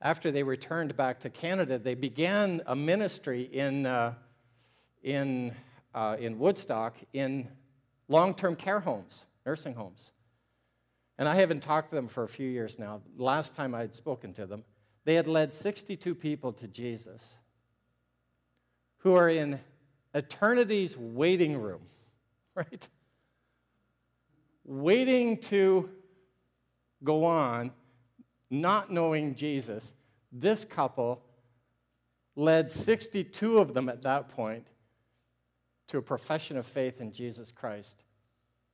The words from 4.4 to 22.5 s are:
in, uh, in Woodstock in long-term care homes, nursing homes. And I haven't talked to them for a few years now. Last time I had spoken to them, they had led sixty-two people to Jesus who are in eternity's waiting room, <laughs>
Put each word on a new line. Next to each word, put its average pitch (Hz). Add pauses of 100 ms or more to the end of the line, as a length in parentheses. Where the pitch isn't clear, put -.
in, 131 (400)
uh, 110
in 113
Woodstock 127 (180)
in 135 (600)
long-term 175
care 202
homes, 120 (200)
nursing 143
homes. 104 (1040)
And 139
I 156
haven't 165
talked 156
to 165
them 127
for 120
a 110
few 135
years 117
now. 104 (160)
Last 135
time 131
I 113
had 113
spoken 120
to 104
them, 107 (400)
they 156
had 165
led 156
sixty-two 196
people 147
to 110
Jesus 113 (1600)
who 185
are 175
in 143 (540)
eternity's 202
waiting 147
room, 92 (340)
<laughs> -